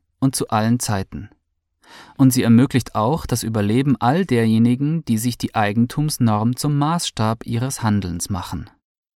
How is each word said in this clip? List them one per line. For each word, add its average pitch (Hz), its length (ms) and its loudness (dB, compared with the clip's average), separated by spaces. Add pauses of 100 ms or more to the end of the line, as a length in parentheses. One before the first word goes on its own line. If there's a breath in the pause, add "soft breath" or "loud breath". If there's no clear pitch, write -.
(200)
und 135 160 0
zu - 140 -6
allen 110 300 2
Zeiten. 101 500 -6 (880 loud breath)
Und 131 160 6
sie 123 80 2
ermöglicht 117 540 4
auch 113 320 -2
das - 160 -4
Überleben 110 560 0
all 151 260 0
derjenigen, 120 800 2
die 110 140 0
sich 120 180 -4
die - 160 -8
Eigentumsnorm 113 1000 0
zum 147 240 -2
Maßstab 147 680 -2
ihres 120 380 -6
Handelns 95 480 -2
machen. 87 380 -8 (520)